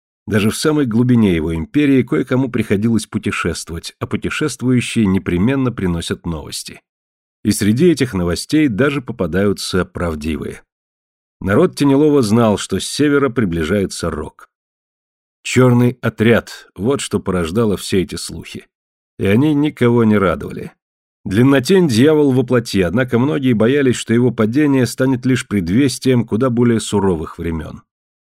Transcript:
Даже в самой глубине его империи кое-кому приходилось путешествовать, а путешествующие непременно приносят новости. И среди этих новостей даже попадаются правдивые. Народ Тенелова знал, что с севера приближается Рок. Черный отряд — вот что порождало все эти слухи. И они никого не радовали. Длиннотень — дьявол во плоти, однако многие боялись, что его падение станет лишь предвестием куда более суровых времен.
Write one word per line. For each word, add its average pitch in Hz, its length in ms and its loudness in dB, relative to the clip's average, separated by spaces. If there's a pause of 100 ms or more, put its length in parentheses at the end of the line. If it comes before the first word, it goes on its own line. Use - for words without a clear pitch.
(260)
Даже 95 240 0
в - 80 -4
самой 151 300 0
глубине 117 480 4
его 80 180 -2
империи 135 480 2
кое-кому 131 480 0
приходилось 110 560 0
путешествовать, - 920 -6
а 123 80 -8
путешествующие 120 1000 -2
непременно 98 640 0
приносят 90 540 -4
новости. - 560 -10 (600)
И 107 80 2
среди 120 400 2
этих 135 220 0
новостей 92 540 0
даже 139 340 0
попадаются 92 840 -2
правдивые. 80 800 -8 (760)
Народ 120 360 2
Тенелова 143 460 4
знал, 110 360 2
что - 220 -6
с - 60 -8
севера 143 440 0
приближается 90 800 -2
Рок. 76 420 -12 (920)
Черный 123 580 2
отряд — 110 760 0
вот 117 260 -2
что - 180 -4
порождало 90 560 -2
все 92 280 -2
эти - 120 -10
слухи. - 520 -14 (500)
И 113 80 -4
они 135 300 2
никого 123 480 2
не 107 140 4
радовали. - 560 -4 (520)
Длиннотень — 135 640 4
дьявол 143 420 4
во 127 120 2
плоти, 123 380 -2
однако 117 360 0
многие 131 360 0
боялись, 120 420 2
что - 180 -4
его 120 180 2
падение 131 540 2
станет 131 400 -2
лишь 127 220 0
предвестием 117 800 0
куда 123 240 -2
более 117 300 2
суровых 92 600 -2
времен. 82 440 -8 (380)